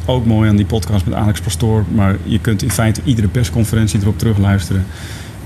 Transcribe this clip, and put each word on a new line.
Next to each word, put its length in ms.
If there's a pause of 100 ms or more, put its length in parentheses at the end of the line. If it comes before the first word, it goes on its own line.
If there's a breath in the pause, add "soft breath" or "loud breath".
ook 220
mooi 220
aan 80
die 100
podcast 380
met 100
Alex 260
Pastoor. 440 (100)
Maar 300
je 160
kunt 220
in 80
feite 340
iedere 240
persconferentie 720
erop 180
terugluisteren. 680 (600 loud breath)